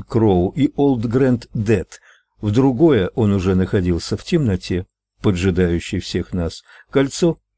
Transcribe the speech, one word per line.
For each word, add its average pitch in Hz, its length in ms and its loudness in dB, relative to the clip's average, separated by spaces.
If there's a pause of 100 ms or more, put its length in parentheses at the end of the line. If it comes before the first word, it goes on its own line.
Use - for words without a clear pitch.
Кроу 95 480 2
и 139 200 0
Олд 135 300 0
Грэнд 123 480 0
Дэд, 104 460 -2 (420)
в 107 100 -2
другое 127 640 4
он 107 180 2
уже 95 220 0
находился 90 600 0
в - 80 -8
темноте, 98 600 -2 (360)
поджидающей 90 800 0
всех - 340 -6
нас. 85 300 -6 (280)
Кольцо, 139 480 0 (180)